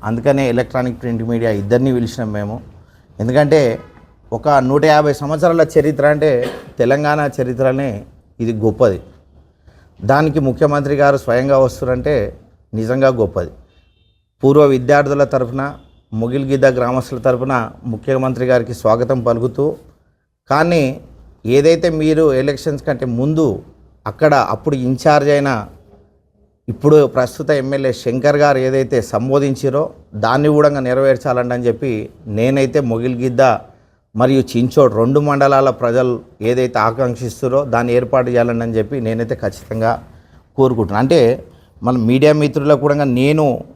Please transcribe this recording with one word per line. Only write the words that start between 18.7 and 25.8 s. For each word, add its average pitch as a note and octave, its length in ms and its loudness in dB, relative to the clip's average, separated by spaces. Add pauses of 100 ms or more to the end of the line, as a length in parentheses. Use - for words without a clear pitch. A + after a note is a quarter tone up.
స్వాగతం A#2+ 460 0
పలుకుతూ, A#2 380 -2 (840)
కానీ D#3+ 320 2 (720)
ఏదైతే E3 320 4 (100)
మీరు D#3 260 2 (140)
ఎలక్షన్స్ C#3 480 -4
కంటే C3 200 -4 (120)
ముందు D3+ 260 0 (600)
అక్కడ D3 260 0 (220)
అప్పుడు C#3+ 220 -4 (100)
ఇంచార్జ్ C#3+ 480 2
అయిన C#3 160 0 (1200)